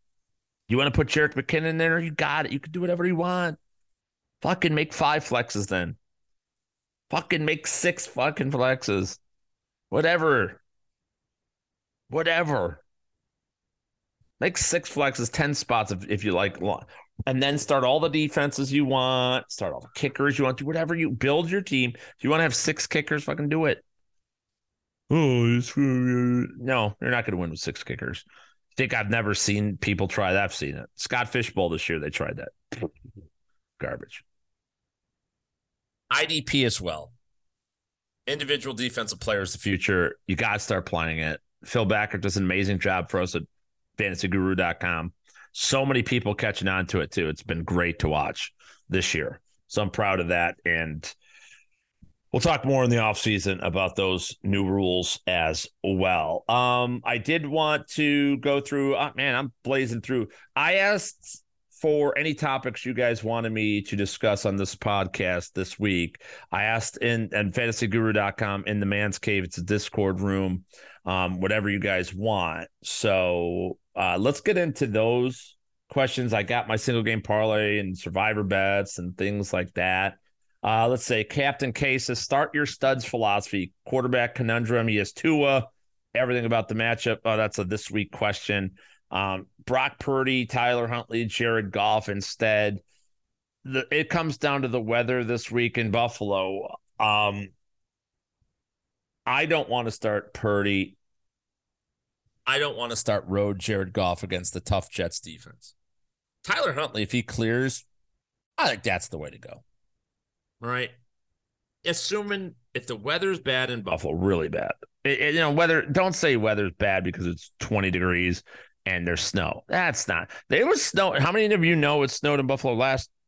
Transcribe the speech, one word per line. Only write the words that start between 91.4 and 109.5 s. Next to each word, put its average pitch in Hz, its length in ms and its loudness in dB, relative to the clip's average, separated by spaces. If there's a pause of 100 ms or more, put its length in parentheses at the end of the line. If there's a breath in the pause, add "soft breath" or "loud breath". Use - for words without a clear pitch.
Goff 107 400 0
instead. 104 720 0 (840)
The, 131 280 -2
it 151 180 0
comes 165 300 -2
down 143 240 0
to 131 40 0
the 120 140 -2
weather 120 420 2
this 113 280 -4
week 120 260 0
in 110 140 0
Buffalo. 101 840 -2 (220)
Um, 104 500 2 (1700)
I 135 220 0
don't 156 240 0
wanna 117 220 0
start 104 420 -2
Purdy. 101 640 0 (1500)
I 135 100 2
don't 147 180 -2
wanna 117 200 -6
start 104 320 -2
road 101 320 0
Jared 95 340 -4
Goff 90 300 0
against 90 300 -4
the 92 60 -8
tough 95 300 -2
Jets - 300 -4
defense. - 560 -18 (680)
Tyler 285 300 0
Huntley, 131 300 -4
if 98 80 -6
he 123 100 0
clears, 120 640 -2 (720)
I 311 100 2
think 113 160 -2
that's 92 260 -2
the 80 100 -8
way 73 100 -10
to - 80 -18
go. - 260 -18 (960)